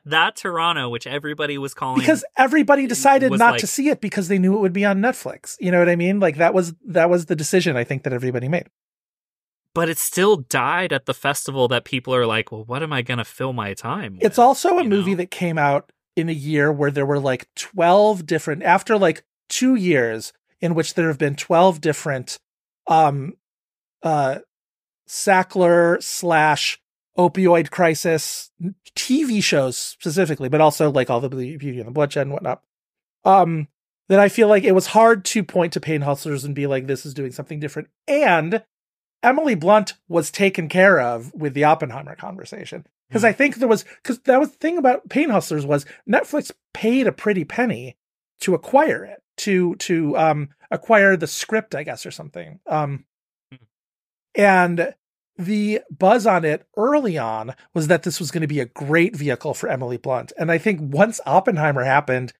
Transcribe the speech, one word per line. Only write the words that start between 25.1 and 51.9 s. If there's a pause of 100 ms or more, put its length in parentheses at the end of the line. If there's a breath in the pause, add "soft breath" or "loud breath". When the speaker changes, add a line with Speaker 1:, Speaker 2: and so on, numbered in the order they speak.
Speaker 2:
slash (380)
opioid
crisis (440)
T
V
shows
specifically,
but
also,
like,
all
the
Ble-,
Beauty
and
the
Bloodshed
and
whatnot. (600)
Um, (420)
that
I
feel
like
it
was
hard
to
point
to
Pain
Hustlers
and
be
like,
"This
is
doing
something
different." (180)
And (600)
Emily
Blunt (140)
was
taken
care
of
with
the
Oppenheimer
conversation. (260)
'Cause
Speaker 1:
Hmm.
Speaker 2:
I
think
there
was, (200 loud breath)
'cause
that
was
the
thing
about
Pain
Hustlers
was (220 loud breath)
Netflix (220)
paid
a
pretty
penny (440)
to
acquire
it, (140)
to,
to,
um, (200 soft breath)
acquire
the
script,
I
guess,